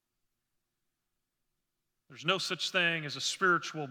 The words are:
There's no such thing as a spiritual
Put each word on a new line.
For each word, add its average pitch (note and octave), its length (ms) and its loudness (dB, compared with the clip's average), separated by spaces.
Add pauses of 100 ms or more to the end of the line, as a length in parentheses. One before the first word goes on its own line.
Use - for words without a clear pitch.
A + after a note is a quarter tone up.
(2000)
There's B2+ 160 -16
no F#3 140 2
such - 320 -2
thing E3+ 340 2
as C3 100 -8
a E3+ 60 -8
spiritual E3 720 2